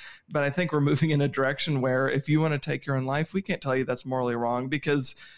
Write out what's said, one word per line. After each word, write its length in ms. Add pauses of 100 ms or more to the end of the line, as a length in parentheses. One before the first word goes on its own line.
(300)
But 140
I 60
think 220
we're 100
moving 280
in 120
a 60
direction 520
where 280
if 200
you 120
wanna 180
take 280
your 100
own 100
life, 260
we 100
can't 180
tell 140
you 100
that's 200
morally 320
wrong, 320
because 460 (240)